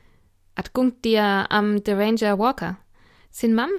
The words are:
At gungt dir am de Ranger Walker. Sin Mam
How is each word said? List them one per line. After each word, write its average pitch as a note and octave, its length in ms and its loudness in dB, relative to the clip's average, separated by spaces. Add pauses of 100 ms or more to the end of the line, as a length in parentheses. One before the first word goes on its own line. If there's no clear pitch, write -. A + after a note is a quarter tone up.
(540)
At - 200 -10
gungt B3+ 320 -2
dir G#3 440 2
am G#3 320 0
de G#3 120 0
Ranger G#3 440 0
Walker. G3+ 380 -2 (540)
Sin A3+ 240 0
Mam B3 240 -2